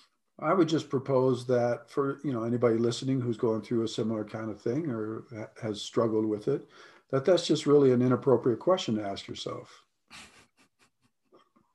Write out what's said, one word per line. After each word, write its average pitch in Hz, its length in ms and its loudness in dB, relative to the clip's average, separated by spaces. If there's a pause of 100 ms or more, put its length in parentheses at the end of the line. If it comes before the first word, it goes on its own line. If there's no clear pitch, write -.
(400)
I 156 120 0
would 180 160 4
just 147 220 -2
propose 127 560 0
that 120 440 0
for, 139 340 -2
you 143 80 -4
know, 113 120 -4
anybody 120 320 2
listening 120 440 0
who's 120 160 -2
going 110 260 0
through 113 220 -2
a 107 40 -4
similar 110 360 -4
kind 110 260 -10
of 101 100 -12
thing 139 300 -4
or 110 420 -8
ha-, 110 300 -14
has 107 180 -6
struggled 110 460 0
with 104 220 -2
it, 139 200 -2 (420)
that 135 140 0
that's 175 220 4
just 156 200 0
really 143 260 6
an 123 100 4
inappropriate 127 560 2
question 175 380 0
to 107 80 -4
ask 98 240 -8
yourself. - 560 -12 (260)
<laughs> - 80 -20 (1600)